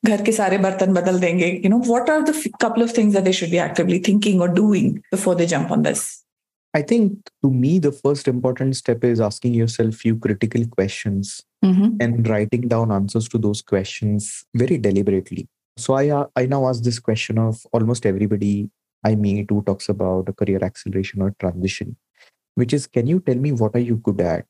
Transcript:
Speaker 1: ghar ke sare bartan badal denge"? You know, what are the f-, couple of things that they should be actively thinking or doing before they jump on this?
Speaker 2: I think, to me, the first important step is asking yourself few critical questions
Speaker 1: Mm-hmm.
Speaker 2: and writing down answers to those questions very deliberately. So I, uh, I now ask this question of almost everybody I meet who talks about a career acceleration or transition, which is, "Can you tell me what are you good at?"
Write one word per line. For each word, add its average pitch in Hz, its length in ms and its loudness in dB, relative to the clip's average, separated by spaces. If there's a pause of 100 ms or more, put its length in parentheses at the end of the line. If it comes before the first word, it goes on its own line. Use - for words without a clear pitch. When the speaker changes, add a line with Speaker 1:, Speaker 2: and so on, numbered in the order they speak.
Speaker 1:
ghar 214 100 4 (120)
ke 220 100 2
sare 196 260 2
bartan 190 320 2
badal 180 280 2
denge"? 175 380 0
You 190 120 4
know, 240 40 4 (120)
what 247 240 2
are 311 160 2
the 302 40 0
f-, - 140 -6 (100)
couple 226 240 0
of 233 140 0
things 208 180 4
that 190 140 2
they 185 80 2
should 170 160 -4
be 170 120 2
actively 175 440 0
thinking 190 320 2
or 180 80 2
doing 180 400 4 (240)
before 185 240 0
they 170 160 2
jump 160 240 -2
on - 80 2
this? - 400 -4 (500)
Speaker 2:
I 151 80 2
think, 208 480 0 (140)
to 135 80 4
me, 131 260 2
the 147 140 0
first 139 340 -2
important 127 540 -2
step 120 240 -2
is 120 160 2
asking 113 340 -2
yourself 113 400 0
few 113 220 -2
critical 113 500 -2
questions 98 800 -4 (200)
Speaker 1:
Mm-hmm. 196 360 4
Speaker 2:
and 117 280 0
writing 110 460 0
down 113 160 0
answers 101 380 0
to 117 100 -2
those 107 240 -2
questions 104 840 -4 (200)
very 160 140 0
deliberately. 98 680 0 (280)
So - 180 -2
I, 135 140 2
uh, 143 260 0
I 127 120 0
now 135 220 0
ask 120 140 -2
this 117 160 -2
question 110 400 -2
of 113 340 0
almost 117 320 0
everybody 101 640 0 (360)
I 107 100 2
meet 104 360 0
who 104 120 0
talks - 260 -4
about 92 400 -2
a 98 40 -6
career 95 300 -2
acceleration 95 600 -6
or 101 180 -2
transition, 92 560 -6 (600)
which 120 160 0
is, 143 140 -2
"Can 120 200 -2
you 175 140 0
tell 131 260 -2
me 147 60 0
what 113 240 0
are 120 140 0
you 113 60 2
good 104 240 -2
at?" 85 300 -2